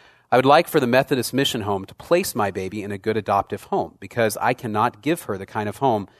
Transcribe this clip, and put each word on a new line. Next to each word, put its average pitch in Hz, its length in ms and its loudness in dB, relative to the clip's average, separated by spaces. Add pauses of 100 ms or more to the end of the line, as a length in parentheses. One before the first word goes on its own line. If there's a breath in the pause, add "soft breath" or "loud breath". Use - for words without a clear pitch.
(320 soft breath)
I 120 40 2
would 127 100 4
like 151 220 6
for 160 120 2
the 131 60 0
Methodist 123 480 0
Mission 131 280 -2
Home 98 240 -4
to - 100 -20
place - 400 0
my 104 160 -2
baby 95 320 -8
in 104 80 -8
a 98 80 -8
good 107 180 -2
adoptive 101 460 -2
home 104 360 -4
because 107 380 -2
I 120 160 0
cannot 110 480 -2
give 156 220 -2
her 98 160 -6
the 95 80 -12
kind 107 200 -6
of 101 100 -8
home 110 300 0 (120)